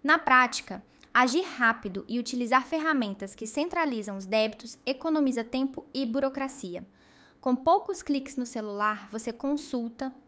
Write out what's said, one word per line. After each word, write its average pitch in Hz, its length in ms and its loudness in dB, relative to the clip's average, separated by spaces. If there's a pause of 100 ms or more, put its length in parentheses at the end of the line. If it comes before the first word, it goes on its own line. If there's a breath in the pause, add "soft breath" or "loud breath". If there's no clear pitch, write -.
Na 302 160 4
prática, 254 640 4 (320 soft breath)
agir 254 280 4
rápido 233 640 0
e 240 120 -2
utilizar 247 460 2
ferramentas 262 720 -2
que 214 100 -10
centralizam 262 720 -2
os 196 100 -10
débitos 220 600 0
economiza 269 580 0
tempo 262 500 -4
e 269 120 -2
burocracia. 269 840 -4 (540 soft breath)
Com 254 120 2
poucos 359 480 2
cliques 269 360 -4
no 247 80 -4
celular, 208 680 -4
você 220 220 -6
consulta 262 800 -4 (140)